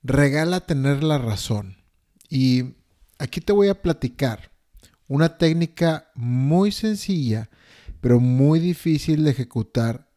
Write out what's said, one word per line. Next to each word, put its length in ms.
Regala 580
tener 420
la 140
razón. 600
Y 460
aquí 220
te 140
voy 140
a 120
platicar 720
una 320
técnica 760
muy 560
sencilla, 800
pero 180
muy 400
difícil 640
de 60
ejecutar 840